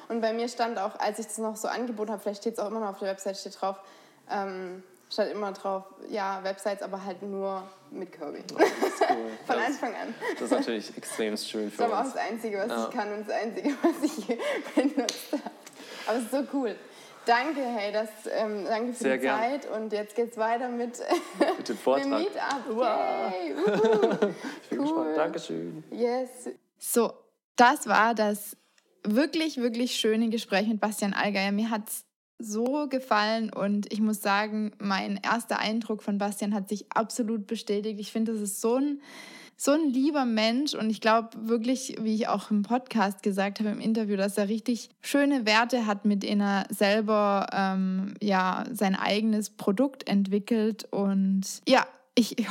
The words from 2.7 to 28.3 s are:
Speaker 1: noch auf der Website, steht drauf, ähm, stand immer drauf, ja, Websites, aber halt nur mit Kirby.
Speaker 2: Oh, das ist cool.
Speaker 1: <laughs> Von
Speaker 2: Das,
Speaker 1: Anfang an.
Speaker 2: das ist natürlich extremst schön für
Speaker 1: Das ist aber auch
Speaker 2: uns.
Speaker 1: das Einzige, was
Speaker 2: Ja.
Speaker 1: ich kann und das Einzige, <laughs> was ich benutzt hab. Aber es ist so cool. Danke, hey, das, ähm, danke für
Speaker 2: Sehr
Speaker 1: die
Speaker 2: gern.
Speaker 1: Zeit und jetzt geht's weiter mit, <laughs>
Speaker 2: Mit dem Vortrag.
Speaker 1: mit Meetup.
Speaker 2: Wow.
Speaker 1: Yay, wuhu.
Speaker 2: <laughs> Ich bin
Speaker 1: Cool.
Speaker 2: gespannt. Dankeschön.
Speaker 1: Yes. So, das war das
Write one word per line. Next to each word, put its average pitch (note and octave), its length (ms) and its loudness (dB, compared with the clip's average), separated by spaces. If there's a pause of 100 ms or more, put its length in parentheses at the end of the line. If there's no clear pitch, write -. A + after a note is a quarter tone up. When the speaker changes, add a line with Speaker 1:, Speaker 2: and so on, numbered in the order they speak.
Speaker 1:
noch G#3 100 -4
auf G3 80 -10
der G3+ 100 -6
Website, G3 300 -6
steht - 220 -12
drauf, G3 160 -2 (540)
ähm, F#3+ 520 -6 (280)
stand F#3+ 220 0
immer G3+ 200 -4
drauf, F#3+ 320 -4 (260)
ja, G3 340 -4
Websites, G3 380 -4
aber F#3+ 220 -8
halt F#3+ 180 -8
nur G3 400 -4 (280)
mit - 220 -10
Kirby. - 280 -10 (140)
Speaker 2:
Oh, - 40 -2
das F#4+ 100 8
ist - 320 0
cool. D#4+ 160 4 (140)
Speaker 1:
<laughs> - 160 -12
Von B3 100 2
Speaker 2:
Das, A#3 100 0
Speaker 1:
Anfang C4 280 -4
an. F3+ 200 -8 (200)
Speaker 2:
das - 80 -8
ist A#3 80 -2
natürlich B3 460 0
extremst G#2+ 520 -4
schön G#2+ 220 -4
für - 80 -8
Speaker 1:
Das A#3+ 80 4
ist A3+ 60 2
aber G3+ 100 2
auch - 20 -2
Speaker 2:
uns. C4 100 -6
Speaker 1:
das - 160 -2
Einzige, A3 280 -4
was G3+ 100 0
Speaker 2:
Ja. A#3 160 0
Speaker 1:
ich - 100 -4
kann G#3 200 -2
und G#3 140 -8
das G#3+ 60 -2
Einzige, G#3+ 360 -2
<laughs> C4+ 120 -4
was D#4+ 200 4
ich A#3+ 240 -2 (480)
benutzt C4 580 0
hab. - 180 -4 (560)
Aber A3 120 0
es B3 60 -2
ist G#3+ 80 -10
so C#4 200 0
cool. B3 240 -2 (480)
Danke, C4 400 2
hey, G#3+ 280 -4
das, A3 160 0 (220)
ähm, G#3 380 -2
danke A3+ 240 -2
für - 120 -4
Speaker 2:
Sehr C3 120 4
Speaker 1:
die - 60 -2
Speaker 2:
gern. C3+ 180 2
Speaker 1:
Zeit C4+ 300 -2
und G#3+ 240 -4
jetzt G#3 220 -4
geht's A#3 200 0
weiter A#3 320 0
mit, A#3+ 320 -6 (240)
<laughs> D#4+ 320 2
Speaker 2:
Mit - 120 -8
dem A3 100 -4
Vortrag. C#3 300 4
Speaker 1:
mit C4+ 100 2
Meetup. C4+ 580 -2
Speaker 2:
Wow. - 560 0
Speaker 1:
Yay, F4+ 240 -4
wuhu. G#4 800 4 (140)
Speaker 2:
<laughs> C#4+ 160 -12
Ich - 40 -16
bin A#3 120 -2
Speaker 1:
Cool. C#4 60 0
Speaker 2:
gespannt. D#4 300 0
Dankeschön. E3 760 -4
Speaker 1:
Yes. A#3+ 380 0 (500)
So, - 360 0 (420)
das B3+ 320 8
war A3 260 6
das G#3 420 -2 (460)